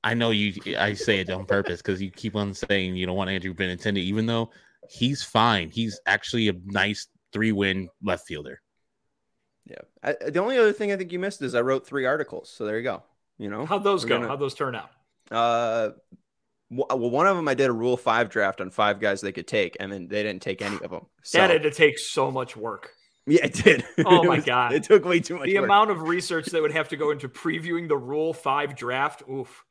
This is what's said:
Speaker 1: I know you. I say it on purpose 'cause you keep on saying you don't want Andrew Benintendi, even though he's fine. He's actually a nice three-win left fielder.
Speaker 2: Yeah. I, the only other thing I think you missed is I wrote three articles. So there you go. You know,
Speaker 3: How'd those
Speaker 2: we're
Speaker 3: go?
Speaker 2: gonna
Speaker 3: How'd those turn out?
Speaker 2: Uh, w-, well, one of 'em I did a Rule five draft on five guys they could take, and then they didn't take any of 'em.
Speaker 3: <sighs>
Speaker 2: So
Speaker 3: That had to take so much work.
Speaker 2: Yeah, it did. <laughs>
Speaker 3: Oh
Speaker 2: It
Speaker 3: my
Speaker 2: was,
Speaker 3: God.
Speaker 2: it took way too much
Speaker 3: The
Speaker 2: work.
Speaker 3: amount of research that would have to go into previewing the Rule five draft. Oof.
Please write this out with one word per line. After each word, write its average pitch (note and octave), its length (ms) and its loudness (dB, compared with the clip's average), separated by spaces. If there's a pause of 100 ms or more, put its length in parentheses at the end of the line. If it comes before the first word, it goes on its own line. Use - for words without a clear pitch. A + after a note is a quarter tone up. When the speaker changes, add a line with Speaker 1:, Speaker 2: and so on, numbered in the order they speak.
Speaker 1:
I A2+ 100 0
know A#2 180 2
you. G#2 280 0 (160)
I G2+ 180 0
say G2+ 260 0
it F#2 100 -4
on F#2+ 160 -6
purpose G2 340 0
'cause G2 220 -4
you F#2 80 -6
keep G#2 240 -8
on G2+ 200 -2
saying F#2 420 -2
you F#2 100 -2
don't F2+ 80 -4
want F#2+ 160 -2
Andrew F#2 240 -4
Benintendi, F#2 440 -2
even G2+ 280 -2
though A#2 240 -2 (400)
he's C3+ 320 -2
fine. G#2+ 480 2
He's A2+ 360 -4
actually G#2+ 420 0
a F#2 60 0 (100)
nice G2 420 -2 (260)
three-win G2 560 0 (140)
left F#2 240 -4
fielder. D2 340 -12 (1040)
Speaker 2:
Yeah. - 120 -20 (260)
I, C#3+ 140 -4 (120)
the D#3 120 0
only B3+ 180 0
other G#3+ 140 6
thing G#3 180 -2
I G3 60 0
think F3+ 160 -8
you F3+ 80 -4
missed G3 200 -6
is B2 140 -4
I A#2+ 60 4
wrote C3 260 0
three C3+ 180 -4
articles. C3+ 460 -2
So - 140 -10
there G#2+ 120 -2
you A2+ 60 -4
go. A#2 220 -4 (340)
You G#2 100 -8
know, G#2+ 160 -6
Speaker 3:
How'd G3 200 -2
those G3 180 2
Speaker 2:
we're A2+ 60 -6
Speaker 3:
go? A#2+ 80 4
Speaker 2:
gonna A#2 120 -2
Speaker 3:
How'd C#3 120 -4
those C#3 140 -4
turn C3 200 -4
out? G2+ 160 -12 (400)
Speaker 2:
Uh, A#2 600 2 (760)
w-, B2+ 320 -2
well, A#2+ 100 0
one D#3 180 2
of F#3+ 80 2
'em E3 100 -2
I C#3 80 2
did C3 160 2
a - 20 0
Rule A#2+ 240 2
five A#2 320 2
draft G2+ 320 0
on F#2+ 100 -6
five G#2 280 2
guys G2+ 220 0
they G2 100 -4
could F2 160 -10
take, F#2+ 320 -2
and G2 140 -8
then F#2 160 -10
they G#2 160 -2
didn't G2 180 -6
take F#2+ 200 -6
any G2+ 200 -6
of F2 100 -10
'em. F2 200 -12
Speaker 3:
<sighs> - 100 -20
Speaker 2:
So - 160 0
Speaker 3:
That F#3 120 6
had D#3+ 120 4
to D3+ 80 2
take D3 300 4
so C3+ 320 0
much B2+ 240 -6
work. G#2+ 340 -10 (340)
Speaker 2:
Yeah, D3 200 4
it C3+ 100 -2
did. D#3 380 6
<laughs> - 120 2
Speaker 3:
Oh F3 200 8
Speaker 2:
It - 20 6
Speaker 3:
my E3 100 4
Speaker 2:
was, D#3 80 -2
Speaker 3:
God. B2 280 2
Speaker 2:
it D3+ 100 2
took G#3 220 6
way F3 160 2
too E3+ 180 -6
much - 80 -6
Speaker 3:
The G3 120 2
Speaker 2:
work. D#3 80 2
Speaker 3:
amount G#3 260 6
of D#3+ 100 -4
research F3 440 -2
that E3 140 0
would D3+ 120 0
have D#3 160 -2
to D#3 80 -6
go D3+ 160 0
into C3+ 160 -6
previewing E3 580 -4
the D3 100 2
Rule D3+ 380 -2
five C#3+ 400 -2
draft. B2+ 560 -4
Oof. C3+ 400 -12